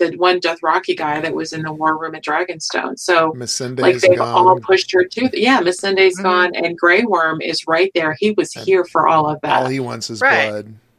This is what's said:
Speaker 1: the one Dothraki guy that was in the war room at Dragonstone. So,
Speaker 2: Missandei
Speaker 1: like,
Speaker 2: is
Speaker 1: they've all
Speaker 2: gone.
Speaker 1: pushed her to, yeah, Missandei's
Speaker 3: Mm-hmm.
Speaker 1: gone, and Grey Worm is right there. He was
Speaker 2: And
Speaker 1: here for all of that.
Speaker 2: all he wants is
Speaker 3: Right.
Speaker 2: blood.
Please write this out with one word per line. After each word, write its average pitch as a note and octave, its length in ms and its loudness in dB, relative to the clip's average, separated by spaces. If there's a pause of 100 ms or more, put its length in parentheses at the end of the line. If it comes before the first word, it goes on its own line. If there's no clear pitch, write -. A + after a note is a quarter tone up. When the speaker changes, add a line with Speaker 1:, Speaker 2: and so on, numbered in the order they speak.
Speaker 1:
the E3+ 160 0
one F3+ 240 2
Dothraki E3 560 -2
guy D#3 240 -4
that D#3 140 -6
was D#3+ 180 -6
in D#3+ 120 -10
the D#3 100 -8
war D#3 260 -2
room D#3+ 140 -8
at D#3 100 -14
Dragonstone. D#3+ 760 -6
So, E3 380 2
Speaker 2:
Missandei B2 440 -6
Speaker 1:
like, - 160 4
Speaker 2:
is - 40 -6
Speaker 1:
they've F3+ 180 6
all F#4 360 4
Speaker 2:
gone. F4+ 80 -2
Speaker 1:
pushed F#4 300 0
her F#4 120 4
to, B3+ 240 -2 (100)
yeah, B3 220 2
Missandei's F#3+ 560 2
Speaker 3:
Mm-hmm. F#3 60 -8
Speaker 1:
gone, F3+ 320 2
and E3+ 240 -4
Grey F3+ 260 4
Worm E3 380 0
is - 260 -6
right E3+ 260 2
there. D#3 240 -2
He G#3+ 120 0
was - 260 -2
Speaker 2:
And A3 80 -12
Speaker 1:
here F#3+ 220 2
for D#3+ 200 0
all D#3 220 2
of D3 140 -4
that. D3 220 2
Speaker 2:
all C3 40 -2
he C3+ 120 -4
wants A#2+ 280 -6
is A#2 140 -6
Speaker 3:
Right. G3+ 260 2
Speaker 2:
blood. G#2+ 260 -10 (240)